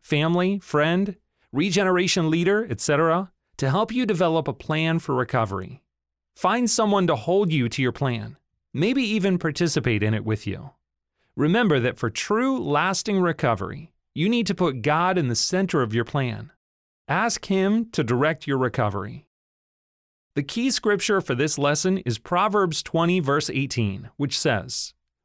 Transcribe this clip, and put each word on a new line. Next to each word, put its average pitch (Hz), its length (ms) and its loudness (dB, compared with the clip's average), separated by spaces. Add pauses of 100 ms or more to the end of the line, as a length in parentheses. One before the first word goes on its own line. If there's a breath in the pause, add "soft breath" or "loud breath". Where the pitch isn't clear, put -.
family, 175 580 0
friend, 175 560 0 (380)
regeneration 180 760 2
leader, 190 400 2
et 117 120 -4
cetera, 165 500 2 (240)
to 135 140 0
help 214 240 0
you 247 120 0
develop 165 440 2
a - 40 -6
plan 160 460 0
for 147 160 -2
recovery. 113 680 -2 (540)
Find 220 340 2
someone 202 380 2
to 160 80 2
hold 175 380 0
you 123 160 2
to - 120 -4
your 123 120 0
plan, 120 420 -4 (380)
maybe 233 280 0
even 202 380 0
participate 139 640 0
in 107 100 2
it 107 100 -2
with 107 220 -4
you. 92 240 -8 (680)
Remember 170 440 2
that 120 180 0
for 117 140 -2
true, 254 480 0
lasting 180 600 0
recovery, 139 720 -2 (220)
you 165 160 0
need 233 160 0
to 202 80 -2
put 139 300 -2
God 170 340 2
in 143 120 0
the 117 60 0
center 180 460 0
of 110 140 -2
your 117 80 2
plan. 113 480 -6 (560)
Ask 202 380 -2
Him 202 460 0
to 156 120 0
direct 127 420 0
your 139 140 0
recovery. 107 680 -2 (1120)
The 143 80 0
key 233 260 -2
scripture 202 520 2
for - 120 -4
this 147 240 0
lesson 151 420 0
is 117 200 -4
Proverbs 190 640 0
twenty, 170 360 2
verse 143 300 0
eighteen, 107 680 -4
which 143 200 -2
says, - 560 -2 (320)